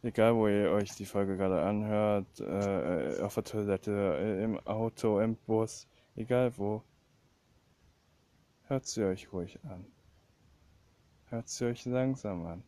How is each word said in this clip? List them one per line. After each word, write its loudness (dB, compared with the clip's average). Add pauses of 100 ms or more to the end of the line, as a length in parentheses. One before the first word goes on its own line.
egal 4
wo 4
ihr 4
euch 0
die -10
Folge 0
gerade 2
anhört, 0
äh, -2
auf -4
der -2
Toilette, -2
äh, 0
im -2
Auto, 0
im 2
Bus, -2 (280)
egal 0
wo, -2 (1800)
hört -2
sie -2
euch -2
ruhig -8
an. -12 (1400)
Hört -6
sie -4
euch -2
langsam -2
an. -10